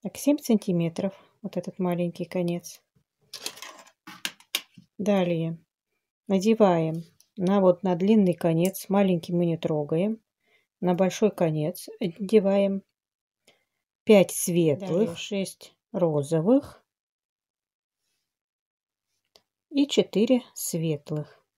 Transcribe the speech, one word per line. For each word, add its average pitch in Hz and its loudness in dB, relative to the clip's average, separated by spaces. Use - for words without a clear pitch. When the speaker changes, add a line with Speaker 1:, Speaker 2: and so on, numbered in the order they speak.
Speaker 1:
Так, 202 -12
семь 294 0
сантиметров. 185 -2
Вот 190 -10
этот 180 -10
маленький 175 -2
конец. 175 -6
Далее 175 -2
надеваем 180 2
на, 196 2
вот, 180 4
на 180 0
длинный 196 4
конец. 170 0
Маленький 185 0
мы 175 0
не 165 -2
трогаем. 165 -4
На 180 0
большой 190 0
конец 156 -4
надеваем 196 0
пять 202 6
светлых, 170 0
Speaker 2:
Далее. 170 -2
Speaker 1:
шесть - -10
розовых 165 0
и 285 2
четыре 233 2
светлых. 151 -6